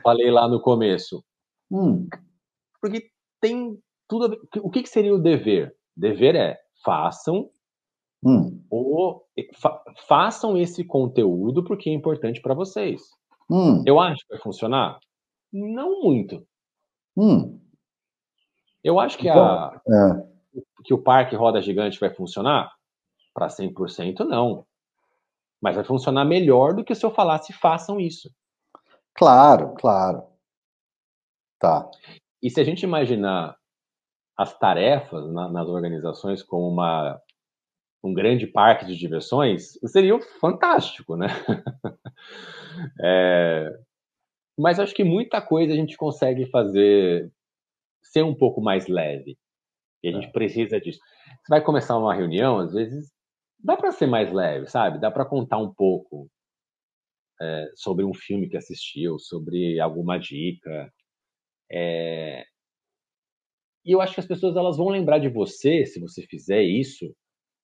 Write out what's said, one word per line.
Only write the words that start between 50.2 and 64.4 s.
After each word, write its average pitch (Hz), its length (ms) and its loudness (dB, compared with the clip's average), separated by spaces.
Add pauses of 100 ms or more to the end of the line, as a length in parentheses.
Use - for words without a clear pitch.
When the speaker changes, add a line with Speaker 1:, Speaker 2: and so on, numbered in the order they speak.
Speaker 2:
É. - 40 -20
Speaker 1:
precisa 110 480 -4
disso. 85 200 -14 (420)
Você - 80 -20
vai 151 120 4
começar 135 360 -2
uma 107 160 0
reunião, 95 440 0
às 87 140 -6
vezes 117 400 -8 (460)
dá 302 180 -2
pra 370 160 -4
ser 165 140 -2
mais 110 260 0
leve, 78 360 -4
sabe? 98 320 -4
Dá 107 100 -2
pra 135 140 -4
contar 127 340 -4
um 104 140 -6
pouco, 90 560 -2 (1120)
é, 78 360 -10
sobre 95 280 -6
um 95 100 -6
filme 98 340 -8
que 90 80 -10
assistiu, 82 640 -10
sobre 85 640 -6
alguma 85 380 -4
dica. 78 720 -10 (800)
É... 82 720 -8 (1400)
e 170 80 2
eu 185 80 6
acho 185 140 -2
que 196 60 -8
as 180 60 -10
pessoas, 180 300 -2